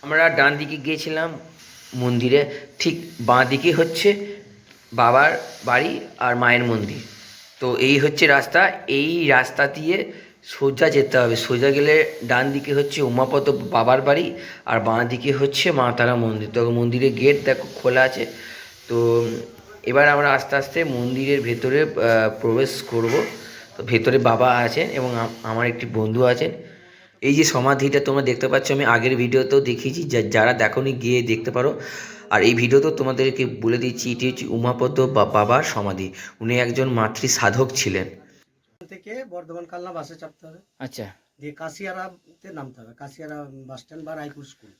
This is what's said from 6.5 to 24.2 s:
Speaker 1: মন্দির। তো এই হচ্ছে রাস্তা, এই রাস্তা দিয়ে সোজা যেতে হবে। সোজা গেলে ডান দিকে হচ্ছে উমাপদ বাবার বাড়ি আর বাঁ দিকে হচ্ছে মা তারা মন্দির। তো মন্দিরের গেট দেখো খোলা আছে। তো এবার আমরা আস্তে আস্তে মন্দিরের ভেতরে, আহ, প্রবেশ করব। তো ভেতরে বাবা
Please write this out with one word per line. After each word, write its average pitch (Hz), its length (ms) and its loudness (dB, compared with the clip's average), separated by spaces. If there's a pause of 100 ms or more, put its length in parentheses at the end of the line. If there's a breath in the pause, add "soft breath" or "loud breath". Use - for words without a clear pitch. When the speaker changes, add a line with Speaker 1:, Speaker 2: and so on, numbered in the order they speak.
Speaker 1:
মন্দির। 113 380 -4 (580)
তো 127 160 -2
এই 139 220 4
হচ্ছে 147 280 2
রাস্তা, 147 420 4 (180)
এই 156 420 -2
রাস্তা 135 380 2
দিয়ে 156 460 -4 (300 loud breath)
সোজা 139 480 0
যেতে 139 280 2
হবে। 117 180 2
সোজা 127 340 0
গেলে 151 420 4 (120)
ডান 123 280 0
দিকে 143 220 -4
হচ্ছে 143 280 0
উমাপদ 131 480 0
বাবার 127 520 2
বাড়ি 151 320 0 (300 loud breath)
আর 113 160 0
বাঁ 113 240 0
দিকে 123 280 -4
হচ্ছে 139 400 0
মা 123 240 2
তারা 120 200 2
মন্দির। 107 380 -2
তো 120 160 0
মন্দিরের 120 420 2
গেট 135 320 2
দেখো 135 300 -2
খোলা 127 280 2
আছে। 127 240 0 (640 loud breath)
তো 117 400 0 (540)
এবার 143 260 4
আমরা 143 240 2
আস্তে 135 240 -2
আস্তে 151 280 -2
মন্দিরের 131 560 -2
ভেতরে, 123 420 0
আহ, 113 580 2
প্রবেশ 127 420 0
করব। 117 420 0 (520 loud breath)
তো - 60 -12
ভেতরে 117 360 2
বাবা 123 380 2